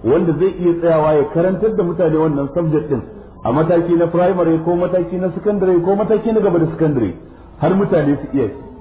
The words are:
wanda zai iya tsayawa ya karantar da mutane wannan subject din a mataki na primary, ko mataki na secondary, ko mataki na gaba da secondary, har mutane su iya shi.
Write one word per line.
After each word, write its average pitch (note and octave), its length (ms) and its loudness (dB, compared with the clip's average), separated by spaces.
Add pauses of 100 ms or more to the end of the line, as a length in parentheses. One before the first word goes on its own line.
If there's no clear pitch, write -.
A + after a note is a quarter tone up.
wanda D#3+ 340 2
zai F#3 220 0
iya E3+ 200 2
tsayawa D#3+ 340 2
ya C#3+ 100 2 (100)
karantar F#3+ 420 0
da G3+ 60 0
mutane E3+ 340 0
wannan C#3+ 380 0
subject D#3 340 0
din B2+ 140 -2 (420)
a A2+ 80 0
mataki E3 440 2
na E3+ 100 2
primary, E3+ 580 0
ko F3 120 0
mataki F3+ 400 -2
na F3+ 180 -2
secondary, F#3 460 0
ko F#3 160 0
mataki G#3+ 360 0
na G#3+ 80 2
gaba F3+ 180 2
da D#3+ 80 2
secondary, C3+ 480 -2 (460)
har D#3 140 2
mutane D#3+ 480 2
su - 140 -6
iya A#2 120 0
shi. - 140 -12 (180)